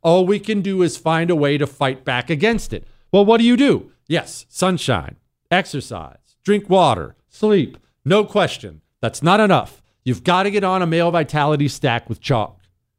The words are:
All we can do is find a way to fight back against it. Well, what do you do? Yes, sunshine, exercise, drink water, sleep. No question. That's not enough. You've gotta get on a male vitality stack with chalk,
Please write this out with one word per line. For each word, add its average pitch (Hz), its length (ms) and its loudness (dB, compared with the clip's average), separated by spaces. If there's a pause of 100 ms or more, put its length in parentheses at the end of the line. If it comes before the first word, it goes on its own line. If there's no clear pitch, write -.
All 180 240 4
we 202 120 0
can 202 240 -4
do 190 200 -2
is 170 140 0
find 165 340 -2
a 175 60 2
way 143 220 0
to 143 80 -2
fight 135 380 -4
back 123 260 -4
against 196 420 -2
it. - 140 -12 (260)
Well, 202 120 6
what 226 140 4
do 233 60 4
you 240 120 6
do? 214 360 0 (160)
Yes, - 400 -6
sunshine, 135 680 -2 (340)
exercise, 123 920 -6
drink 202 280 -2
water, 135 440 2 (140)
sleep. 208 480 0 (280)
No 202 200 2
question. 143 560 -4 (200)
That's - 220 -6
not 180 160 4
enough. 185 440 0 (200)
You've 123 220 -4
gotta 185 260 0
get 196 140 -2
on 185 180 0
a 175 40 -2
male 170 240 0
vitality 151 580 -2
stack 120 400 -4
with 110 120 -10
chalk, - 420 -4 (360)